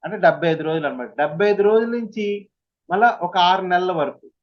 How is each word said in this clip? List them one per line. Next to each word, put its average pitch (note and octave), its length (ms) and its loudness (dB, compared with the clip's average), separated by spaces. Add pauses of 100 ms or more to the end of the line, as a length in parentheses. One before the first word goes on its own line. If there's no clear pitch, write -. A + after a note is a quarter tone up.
అంటే F#3 120 -8 (100)
డెబ్బై D#3 260 4
ఐదు D#3+ 160 -4
రోజులు D#3+ 200 -2
అన్నమాట. B2+ 220 -8 (120)
డెబ్బై D#3+ 300 0
ఐదు G3+ 160 0
రోజుల A3 300 2
నుంచి G#3+ 280 -8 (640)
మళ్ళా G#3 180 4 (180)
ఒక F3+ 100 -4 (140)
ఆరు F#3+ 220 0
నెలల F3+ 280 0
వరకు C3 260 -6 (160)